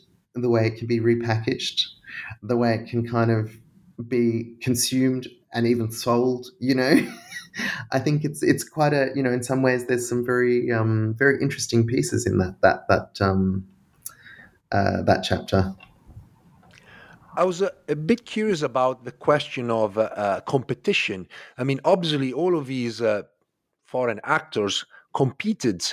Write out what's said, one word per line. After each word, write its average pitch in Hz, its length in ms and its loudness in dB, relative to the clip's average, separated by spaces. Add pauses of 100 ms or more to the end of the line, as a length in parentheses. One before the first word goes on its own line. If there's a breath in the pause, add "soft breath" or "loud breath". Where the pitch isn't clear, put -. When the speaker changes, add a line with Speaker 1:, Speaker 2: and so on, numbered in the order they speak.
(360)
Speaker 1:
the 123 140 0
way 113 180 4
it 113 100 -2
can 117 100 -8
be 117 120 0
repackaged, 117 840 0 (640 loud breath)
the 117 120 -2
way 117 200 2
it 107 120 -6
can 117 200 -2
kind 117 240 2
of 110 200 0 (560)
be 117 540 0
consumed 131 640 0 (240)
and 117 140 0
even 117 260 2
sold, 123 560 0 (120)
you 131 160 2
know. 131 280 6
<laughs> - 880 -10
I 135 80 0
think 147 240 2
it's, 147 180 -6
it's 135 220 -4
quite 147 300 0
a, 139 220 2
you 139 80 0
know, 127 80 0
in 123 120 -2
some 131 180 -2
ways 127 260 2
there's 120 200 0
some 123 180 -2
very, 123 460 2
um, 110 460 2
very 139 240 4
interesting 117 440 2
pieces 123 400 -2
in 101 120 2
that, 95 240 -2
that, - 260 2
that, - 320 0
um, 95 480 0 (1040 loud breath)
uh, 95 300 0
that 92 220 2
chapter. - 500 0 (1600 loud breath)
Speaker 2:
I 160 80 2
was 180 180 0
a, 196 100 0 (180)
a 151 60 -2
bit 156 300 0
curious 214 360 -2
about 127 420 0
the 120 80 -12
question 139 600 0
of, 107 260 2
uh, 110 60 4 (120)
uh, 98 260 0
competition. 120 840 -2 (300 loud breath)
I 127 60 -6
mean, 135 200 -2
obviously 156 480 2
all 170 260 0
of 139 100 -6
these, 120 340 -4
uh, 107 220 0 (600)
foreign 120 400 -2
actors 117 640 -2 (280 loud breath)
competed, 131 800 -2